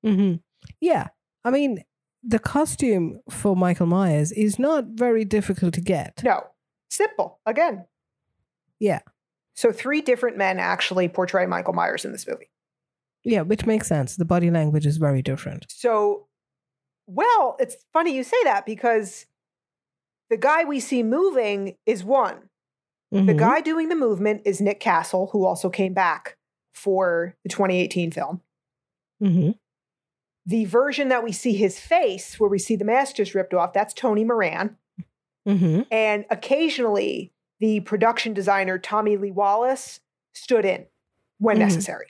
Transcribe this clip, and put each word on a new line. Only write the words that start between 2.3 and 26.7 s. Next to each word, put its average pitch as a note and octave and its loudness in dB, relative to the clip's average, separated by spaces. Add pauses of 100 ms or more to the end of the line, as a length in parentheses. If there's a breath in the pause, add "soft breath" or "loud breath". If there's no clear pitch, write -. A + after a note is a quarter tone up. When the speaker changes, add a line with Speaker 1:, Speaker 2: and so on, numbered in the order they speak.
Speaker 1:
costume A3+ 0
for G3 0
Michael F3+ 2
Myers E3+ 2
is G#3+ 0
not C#4+ 2 (100)
very A3+ 2
difficult F#3+ 0
to E3+ -2
get. F3 -4
Speaker 2:
No. A#3 0 (440)
Simple. - -4
Again. A3 0 (960)
Speaker 1:
Yeah. G3 0 (560)
Speaker 2:
So A#3 2
three D4 -4
different B3 0
men F#3+ -2
actually F3+ -2
portray F3+ 0
Michael F3+ -4
Myers - -2
in - -10
this - -12
movie. - -12 (760)
Speaker 1:
Yeah, A3+ 0
which G3+ -2
makes A3 0
sense. C#3+ -2
The F3 -2
body E3+ 2
language D3+ 2
is D3+ 0
very C#3+ 2
different. - -8
Speaker 2:
So, G#3 0 (800)
well, D#4 2
it's C4 -2 (160)
funny D#4+ 2
you C4 -2
say A4+ -2
that G#3 2
because A3 -2 (1040)
the A3+ 2
guy D#4 2
we C#4+ -4
see B3 -2
moving A3+ 0 (100)
is G3+ 0
one. A#3 0 (600)
The G3 0
Speaker 1:
Mm-hmm. F#3+ 6
Speaker 2:
guy A#3+ 4
doing D#4+ -2
the E4+ 0
movement G#3 0
is G3 -2
Nick G3+ -2
Castle, F#3 0
who G3 2
also F3+ 0
came F#3 -2
back F3 -2 (380)